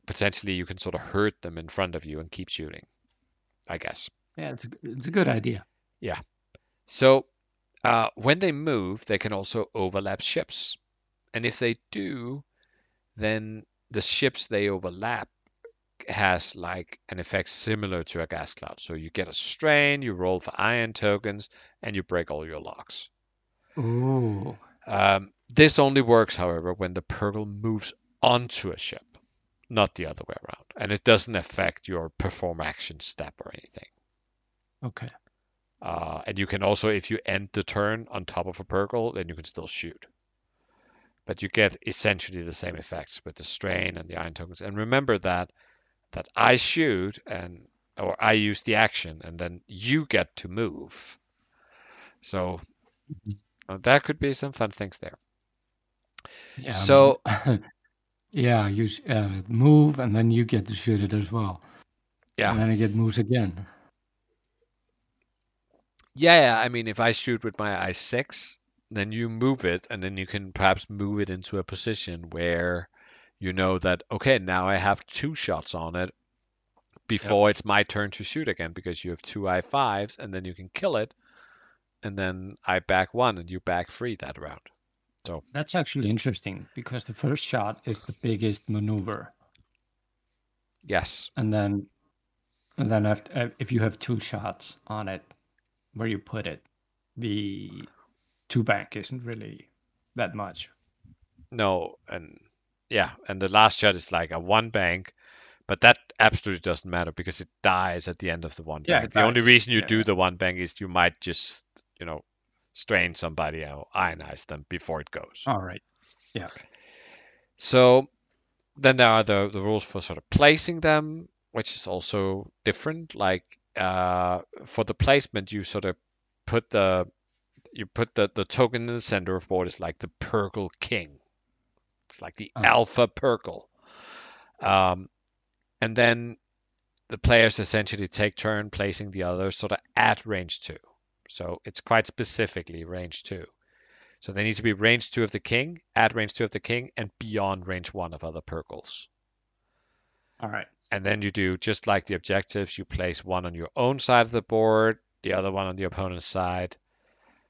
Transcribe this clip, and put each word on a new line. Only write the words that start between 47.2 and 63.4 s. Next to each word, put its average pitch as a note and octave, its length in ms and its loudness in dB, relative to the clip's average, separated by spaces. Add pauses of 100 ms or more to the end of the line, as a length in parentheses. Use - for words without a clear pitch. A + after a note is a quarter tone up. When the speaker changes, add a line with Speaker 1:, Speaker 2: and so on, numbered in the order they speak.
Speaker 1:
and, F2+ 400 -12 (320)
or F#2+ 240 -4
I A2 120 4
use G#2 280 2
the A2 140 0
action, F2 480 0
and E2+ 140 -14
then F2 280 -8
you B2 400 -2
get F2+ 300 0
to - 120 -12
move. F2 680 -8 (1040)
So, F2+ 380 -4 (520)
Speaker 2:
Mm-hmm. G#2 200 -12 (360)
Speaker 1:
uh, F#2+ 140 -8
that C3+ 220 6
could D3+ 140 -4
be C#3 160 0
some C#3 180 -8
fun A2 180 -2
things F#2+ 280 -10
there. - 200 -14 (1400)
Speaker 2:
Yeah, C3 140 -10
Speaker 1:
So C3+ 540 8
Speaker 2:
<laughs> - 1080 -2
yeah, A#2+ 380 4
you G#2 180 0
s-, G#2 220 -6
uh, G2+ 400 0
move, D3 500 8
and A#2+ 160 0
then A2+ 160 6
you A#2 140 4
get A2 240 0
to G#2+ 60 -6
shoot G#2 280 0
it G2 100 0
as G2+ 200 -2
well. G2+ 280 -4 (760)
Speaker 1:
Yeah. G#2+ 160 2
Speaker 2:
And A2 80 0
then A2 100 4
it A2 60 4
get G#2+ 180 2
moves A2+ 240 2
again. G2+ 480 -2 (2500)